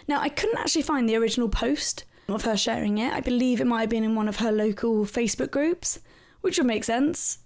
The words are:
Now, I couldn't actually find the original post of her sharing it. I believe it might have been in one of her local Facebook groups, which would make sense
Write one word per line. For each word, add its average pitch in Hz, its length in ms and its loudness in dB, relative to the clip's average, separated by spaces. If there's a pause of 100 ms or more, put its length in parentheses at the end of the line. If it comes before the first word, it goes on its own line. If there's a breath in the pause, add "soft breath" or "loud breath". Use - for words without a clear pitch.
Now, 285 140 0
I 294 80 0
couldn't 427 300 -2
actually - 240 0
find 262 260 2
the 220 80 2
original 226 320 0
post - 560 -2 (240 soft breath)
of 202 140 -2
her 220 140 0
sharing 214 420 0
it. 240 140 0
I - 80 -4
believe 247 400 2
it 247 60 2
might 233 140 2
have 226 100 0
been 226 140 0
in 226 100 0
one 214 140 0
of 202 80 -4
her 220 160 0
local 214 540 2
Facebook 240 440 -2
groups, 320 480 -2 (440 soft breath)
which 359 160 0
would 277 80 4
make 226 180 0
sense 269 600 0